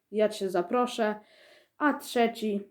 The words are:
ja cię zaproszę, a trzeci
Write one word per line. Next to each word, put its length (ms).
ja 180
cię 200
zaproszę, 640
a 160
trzeci 760